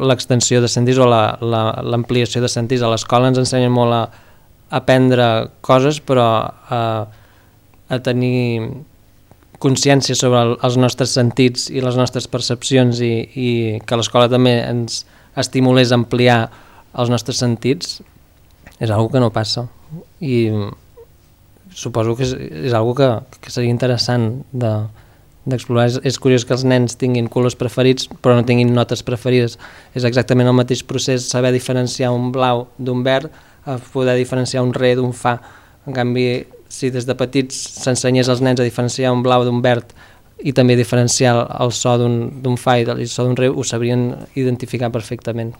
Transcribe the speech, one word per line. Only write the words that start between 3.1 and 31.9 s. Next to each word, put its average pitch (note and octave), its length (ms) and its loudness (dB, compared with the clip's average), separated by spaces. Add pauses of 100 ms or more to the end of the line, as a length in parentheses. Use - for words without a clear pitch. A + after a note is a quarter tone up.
ens B2+ 80 2
ensenyen B2+ 340 0
molt A#2+ 220 2
a A#2 80 0 (720)
aprendre B2 800 2 (120)
coses, C3+ 400 2
però B2+ 240 2 (440)
a, B2 100 -2 (1120)
a C3 100 -4
tenir B2 720 0 (880)
consciència C3+ 560 2
sobre B2 260 2
el, A#2+ 220 0
els B2+ 140 0
nostres B2+ 360 0
sentits B2 560 2
i C3+ 120 -4
les B2+ 140 -2
nostres B2+ 320 -2
percepcions B2 760 0
i, A#2 120 0 (220)
i B2+ 140 -2 (360)
que B2 100 -2
l'escola A#2 320 2
també B2 280 4 (100)
ens A#2+ 380 -4 (340)
estimulés B2+ 540 2
a A#2+ 100 4
ampliar A#2+ 380 2 (580)
els A#2+ 120 0
nostres B2 280 -2
sentits B2 640 -2 (760)
és A2+ 100 -2
algo A2 220 2
que C3+ 100 2
no A#2 80 2
passa A2 380 -4 (520)
i A#2+ 300 0 (1200)
suposo A#2 440 -4
que C3+ 80 -4
és, B2+ 80 -4 (340)
és A#2+ 60 0
algo A2+ 220 0
que, C3+ 120 4 (320)
que - 140 -18
seria A#2+ 180 0
interessant B2 800 0
de, A#2+ 200 -2 (760)
d'explorar. A#2+ 440 0
És, B2+ 140 -2
és B2+ 180 -2
curiós B2+ 240 4
que - 80 -2
els B2+ 140 0
nens B2 320 2
tinguin B2 320 0
colors B2 260 0
preferits, B2+ 500 0 (140)
però B2 160 4
no A#2+ 100 2
tinguin A#2+ 260 2
notes A#2+ 300 0
preferides. B2 540 0 (380)
És B2 120 -2
exactament B2 400 2
el B2 100 4
mateix B2 260 0
procés, B2+ 460 -2
saber B2+ 260 0
diferenciar B2+ 580 -2